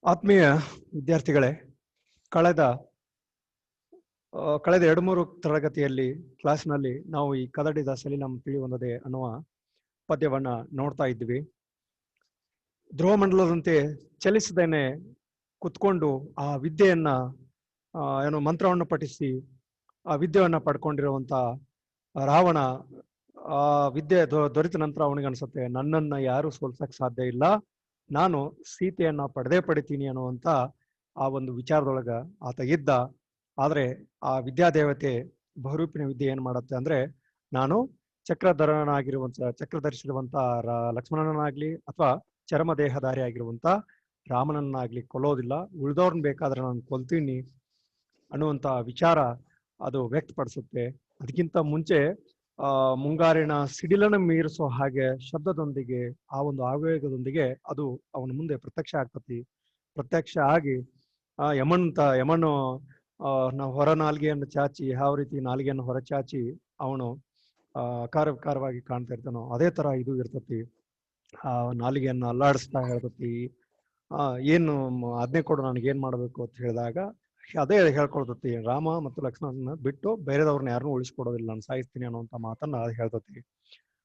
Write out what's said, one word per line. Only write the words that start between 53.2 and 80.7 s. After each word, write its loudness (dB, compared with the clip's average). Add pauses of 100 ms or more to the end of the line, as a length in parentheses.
ಸಿಡಿಲನ್ನ 4
ಮೀರಿಸೋ 2
ಹಾಗೆ 0
ಶಬ್ದದೊಂದಿಗೆ, -4 (200)
ಆ -4
ಒಂದು -2
ಆವೇಗದೊಂದಿಗೆ -2
ಅದು -6 (140)
ಅವನ -6
ಮುಂದೆ -4
ಪ್ರತ್ಯಕ್ಷ -10
ಆಗ್ತತಿ. -6 (520)
ಪ್ರತ್ಯಕ್ಷ -2
ಆಗಿ, 2 (480)
ಆ, 0
ಯಮನ್ 2
ತ-, 4
ಯಮನು, 2 (440)
ಆ, 0
ನಾವು -6
ಹೊರ 4
ನಾಲಿಗೆಯನ್ನು 0
ಚಾಚಿ, -2
ಯಾವ 0
ರೀತಿ -4
ನಾಲಿಗೆಯನ್ನು -2
ಹೊರ -4
ಚಾಚಿ -6 (200)
ಅವನು, -6 (580)
ಆ, -6
ಆಕಾರ -2
ವಿಕಾರವಾಗಿ -4
ಕಾಣ್ತಾ -8
ಇರ್ತಾನೋ, -10
ಅದೇ 2
ತರ -4
ಇದು -2
ಇರ್ತತಿ. -8 (680)
ಆ -2
ನಾಲಿಗೆಯನ್ನ -2
ಅಲ್ಲಾಡಿಸ್ತಾ 2
ಹೇಳ್ತತಿ, -6 (540)
ಆ, -2
"ಏನು 2
ಮ-, -4
ಆಜ್ಞೆ 0
ಕೊಡು, 0
ನನಗೆ -2
ಏನ್ 0
ಮಾಡ್ಬೇಕು?" -6
ಅಂತ -10
ಹೇಳಿದಾಗ -4 (640)
ಅದೇ 6
ಹೇಳ್ಕೊಳ್ತತಿ, -2
"ರಾಮ -2
ಮತ್ತು -8
ಲಕ್ಷ್ಮಣನ -6
ಬಿಟ್ಟು -4
ಬೇರೆದವ್ರನ್ನ 2
ಯಾರನ್ನೂ -2